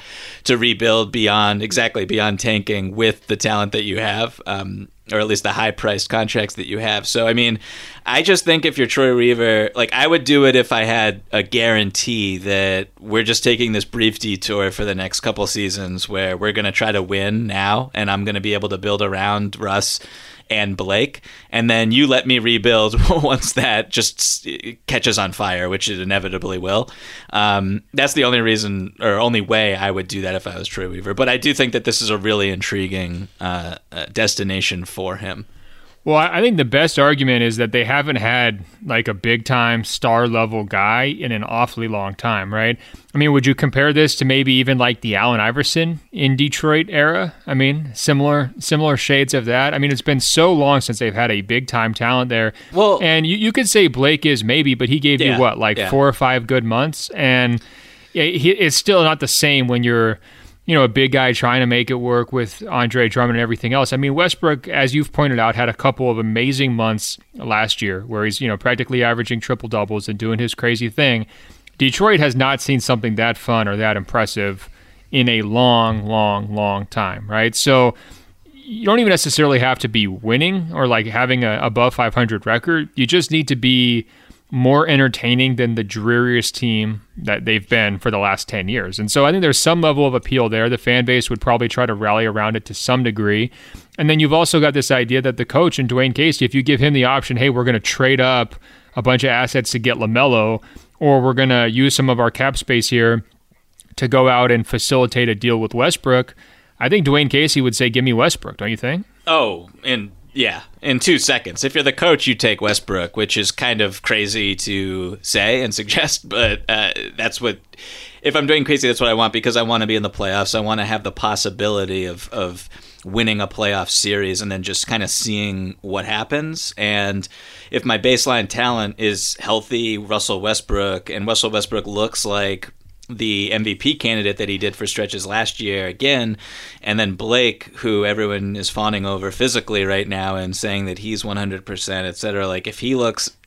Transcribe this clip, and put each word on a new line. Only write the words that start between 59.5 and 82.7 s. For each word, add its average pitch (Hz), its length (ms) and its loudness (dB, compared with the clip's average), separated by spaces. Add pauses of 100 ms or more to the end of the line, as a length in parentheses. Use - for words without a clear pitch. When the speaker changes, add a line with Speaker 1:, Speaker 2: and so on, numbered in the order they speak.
Speaker 2:
when 120 160 2
you're, 117 340 2 (480)
you 165 100 2
know, 139 80 6
a 123 40 4
big 131 220 2
guy 127 220 2
trying 123 280 2
to 127 60 2
make 120 240 0
it 131 40 0
work 120 380 0
with 123 360 -4
Andre 120 400 2
Drummond 120 280 2
and 117 60 0
everything 117 300 -2
else. 135 200 2
I 131 40 -2
mean, 139 180 0
Westbrook, 160 540 0
as 143 260 0
you've 147 180 0
pointed 139 280 2
out, 113 160 2
had 120 120 0
a 113 60 -4
couple 131 340 0
of 117 100 0
amazing 123 560 0
months 110 440 -2 (160)
last 110 480 -2
year 95 200 -4
where 110 220 -4
he's, 107 160 -2
you 135 60 -2
know, 104 100 0
practically 123 460 0
averaging 117 380 0
triple 117 280 -6
doubles 104 400 -4
and 104 80 -6
doing 110 220 -4
his 117 160 -4
crazy 120 340 -2
thing. 117 380 0 (520)
Detroit 180 420 4
has 139 160 2
not 131 240 2
seen 139 180 0
something 113 380 0
that 113 200 0
fun 113 300 0
or 101 120 -2
that 107 180 0
impressive 101 720 -4 (420)
in 127 180 2
a 113 140 2
long, 113 640 2
long, 104 480 0
long 101 320 -2
time, 104 420 -6
right? 110 280 0
So 127 380 4 (500)
you 233 400 -12
don't 214 160 4
even 220 100 4
necessarily 147 480 2
have 127 220 2
to 127 80 -4
be 110 180 2
winning 139 680 0
or, 147 140 0
like, 113 200 2
having 123 360 0
a 110 200 0
above 120 320 2
five 117 200 0
hundred 113 320 0
record. 151 480 0